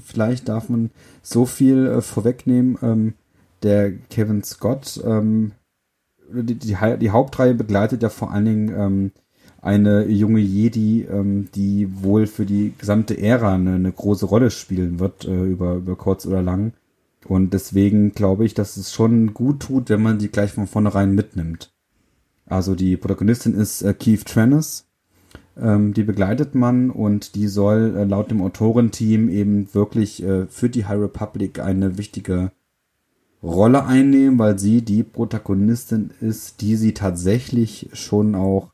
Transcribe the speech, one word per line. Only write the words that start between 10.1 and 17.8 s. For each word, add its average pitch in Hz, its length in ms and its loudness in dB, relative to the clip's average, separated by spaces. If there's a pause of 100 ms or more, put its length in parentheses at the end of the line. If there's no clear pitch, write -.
Jedi, 110 640 0
ähm, 101 520 -4
die 98 480 -2
wohl 104 240 4
für 104 200 -6
die 101 320 -2
gesamte 104 420 -2
Ära 110 340 2
eine, 92 200 0
eine 92 180 0
große 101 320 -2
Rolle 107 260 2
spielen 90 500 -4
wird, - 260 -6
äh, 92 180 -2
über, 90 300 -2
über 92 220 -6
kurz - 280 -4
oder 92 160 -2
lang. 92 320 -2 (540)
Und 92 260 2
deswegen 101 600 2